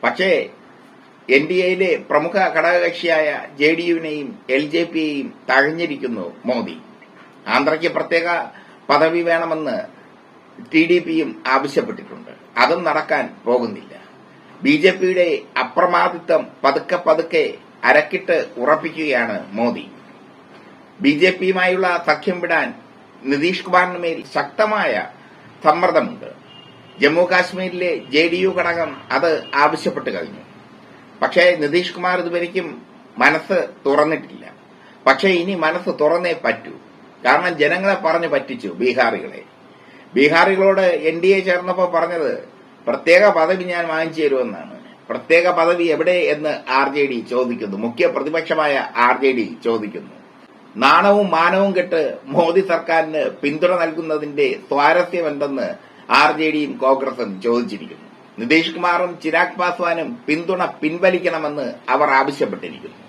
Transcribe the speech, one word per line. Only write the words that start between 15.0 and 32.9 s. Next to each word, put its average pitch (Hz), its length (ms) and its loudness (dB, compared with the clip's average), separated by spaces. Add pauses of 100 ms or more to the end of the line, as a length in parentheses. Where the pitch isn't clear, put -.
അപ്രമാദിത്വം 170 840 0 (180)
പതുക്കെ 156 320 0
പതുക്കെ 165 580 0 (300)
അരക്കിട്ട് 151 600 2 (100)
ഉറപ്പിക്കുകയാണ് 135 960 -2
മോദി. 110 360 -4 (1120)
ബി 135 80 2
ജെ 156 220 4
പിയുമായുള്ള 185 760 0
സഖ്യം 175 340 -2
വിടാൻ 156 340 -2 (500)
നിതീഷ് 147 400 -2
കുമാറിന് 180 340 0
മേൽ 165 260 -6 (100)
ശക്തമായ 160 720 -2 (580)
സമ്മർദ്ദമുണ്ട്. 156 640 2 (760)
ജമ്മു 160 300 4
കാശ്മീരിലെ 180 720 -2 (100)
ജെ 156 180 2
ഡി 165 80 0
യു 185 120 2
ഘടകം 170 480 -2 (160)
അത് 151 320 0 (100)
ആവശ്യപ്പെട്ട് 147 560 0
കഴിഞ്ഞു. 85 380 -10 (760)
പക്ഷേ 180 380 4
നിതീഷ് 160 340 0
കുമാർ 180 240 -2
ഇതുവരെയ്ക്കും 175 640 -6 (360)